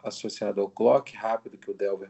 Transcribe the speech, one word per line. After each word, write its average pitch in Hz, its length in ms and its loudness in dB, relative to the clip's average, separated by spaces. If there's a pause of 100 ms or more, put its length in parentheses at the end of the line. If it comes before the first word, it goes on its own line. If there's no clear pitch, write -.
associado 104 580 -4
ao 98 80 0
clock 127 460 4
rápido 113 420 -4
que - 120 -14
o 98 40 -2
Delver 98 360 -2